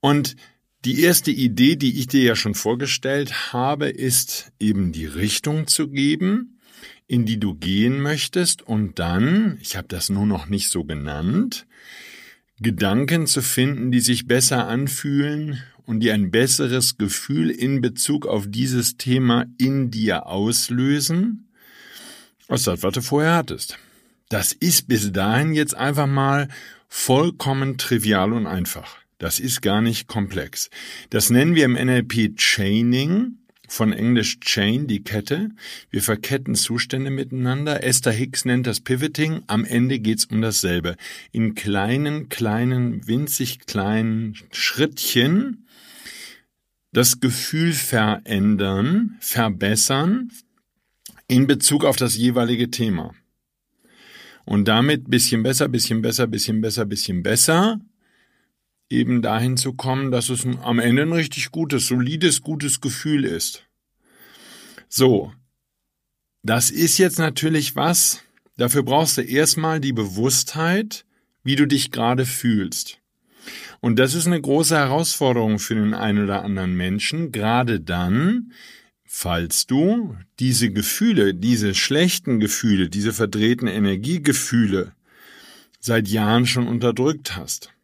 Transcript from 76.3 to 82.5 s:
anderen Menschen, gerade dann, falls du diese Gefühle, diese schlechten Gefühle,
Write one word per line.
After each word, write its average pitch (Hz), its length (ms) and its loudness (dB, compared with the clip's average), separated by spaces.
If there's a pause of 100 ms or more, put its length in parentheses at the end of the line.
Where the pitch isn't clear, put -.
anderen 95 320 -2
Menschen, 104 560 -4
gerade 117 500 0
dann, 98 720 0 (520)
falls 87 600 -4
du 170 500 0 (220)
diese 120 320 2
Gefühle, 104 640 2
diese 104 400 0
schlechten 143 680 0
Gefühle, 101 480 2